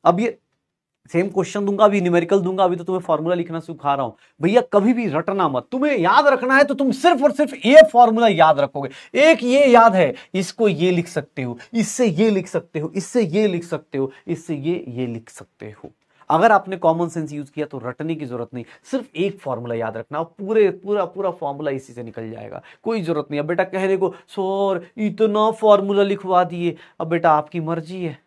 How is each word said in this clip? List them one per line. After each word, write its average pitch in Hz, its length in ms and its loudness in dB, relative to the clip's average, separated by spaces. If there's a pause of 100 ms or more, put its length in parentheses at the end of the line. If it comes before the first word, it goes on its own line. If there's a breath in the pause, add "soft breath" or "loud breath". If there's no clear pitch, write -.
अब 180 160 2
ये - 180 -4 (720)
सेम 180 160 0
क्वेश्चन 190 380 -4
दूंगा, 202 180 4
अभी 202 160 4
न्यूमेरिकल 175 400 2
दूंगा, 185 240 0
अभी 180 120 0
तो 175 80 -12
तुम्हें 185 180 -4
फॉर्मूला 165 320 -2
लिखना 170 260 -6
सिखा 143 340 -4
रहा 135 100 -2
हूं। 113 80 -8 (300 soft breath)
भैया, 165 180 4
कभी 202 320 2
भी 233 140 -2
रटना 165 420 -2
मत, 127 240 -4
तुम्हें 262 260 -2
याद 220 280 4
रखना 269 300 2
है 285 80 6
तो 277 100 -2
तुम 269 180 0
सिर्फ 330 300 2
और 294 100 4
सिर्फ 285 220 -2 (120)
ये 302 160 10 (100)
फॉर्मूला 233 360 4
याद 160 320 4
रखोगे। 139 280 -4 (420 loud breath)
एक 330 120 2
ये 269 240 2
याद 233 280 6
है, 160 200 2 (200 loud breath)
इसको 196 340 -2
ये 175 220 0
लिख 175 180 -2
सकते 139 340 -8
हो, 120 160 -8 (160 loud breath)
इससे 226 320 0
ये 202 240 2
लिख 190 180 -2
सकते - 300 -8
हो, 160 180 -6
इससे 226 260 -2
ये 196 240 0
लिख 170 180 -4
सकते 147 340 -8
हो, 135 140 -4 (160 loud breath)
इससे 170 260 -6
ये, 151 340 -6
ये 123 180 -6
लिख 117 220 -12
सकते - 420 -20
हो। - 200 -20 (380 soft breath)
अगर 190 240 4
आपने 190 240 0
कॉमन 170 320 0
सेंस 156 240 -8
यूज़ 147 180 -12
किया 147 160 -6
तो 139 120 -14
रटने 139 360 -8
की 151 120 -10
जरूरत 117 280 -10
नहीं, 120 100 -12 (260 loud breath)
सिर्फ 262 260 -6
एक 196 220 -4
फॉर्मूला 120 360 -8
याद 113 220 -6
रखना 147 220 -10
और 165 60 -4
पूरे, 202 460 0
पूरा, 190 340 -4
पूरा 190 260 -6
फॉर्मूला 147 400 -8
इसी 135 220 -10
से 120 100 -14
निकल 113 280 -12
जाएगा, 110 320 -16 (200 loud breath)
कोई 220 180 -4
जरूरत 156 300 -2
नहीं। 147 100 -4
अब 151 60 -4
बेटा 175 180 0
कहने 190 320 -2
को, 185 180 -2 (140 loud breath)
"सर, 190 580 -4 (120 loud breath)
इतना 214 520 0
फॉर्मूला 202 520 2
लिखवा 185 420 0
दिए," 175 320 -4 (240 loud breath)
अब 165 60 -4
बेटा 165 240 2
आपकी 151 300 0
मर्जी 165 440 -8
है 143 220 -8